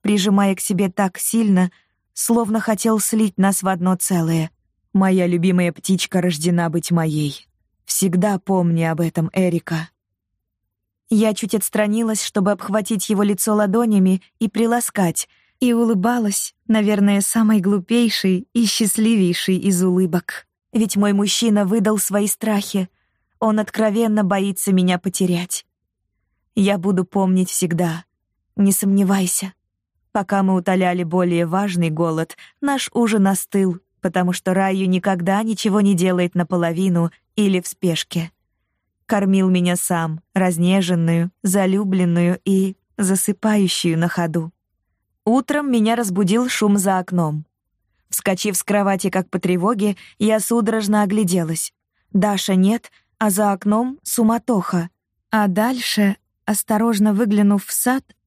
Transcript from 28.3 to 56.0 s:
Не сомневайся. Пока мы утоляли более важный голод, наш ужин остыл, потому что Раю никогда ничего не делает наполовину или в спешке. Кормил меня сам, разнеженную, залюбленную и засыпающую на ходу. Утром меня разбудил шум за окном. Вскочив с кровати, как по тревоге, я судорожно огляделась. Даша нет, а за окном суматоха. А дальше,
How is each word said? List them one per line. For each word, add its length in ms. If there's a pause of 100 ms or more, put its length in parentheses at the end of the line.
Не 160
сомневайся. 800 (600)
Пока 300
мы 120
утоляли 480
более 420
важный 460
голод, 480 (240)
наш 320
ужин 320
остыл, 540 (200)
потому 320
что 220
Раю 340
никогда 540
ничего 400
не 100
делает 420
наполовину 760 (260)
или 240
в 60
спешке. 640 (800)
Кормил 380
меня 260
сам, 460 (100)
разнеженную, 1000 (100)
залюбленную 1040
и 300 (200)
засыпающую 1000
на 100
ходу. 440 (760)
Утром 440
меня 260
разбудил 520
шум 300
за 200
окном. 460 (640)
Вскочив 480
с 60
кровати, 480
как 180
по 100
тревоге, 580 (220)
я 220
судорожно 640
огляделась. 720 (380)
Даша 420
нет, 360 (280)
а 100
за 240
окном 500
суматоха. 880 (420)
А 160
дальше, 680 (300)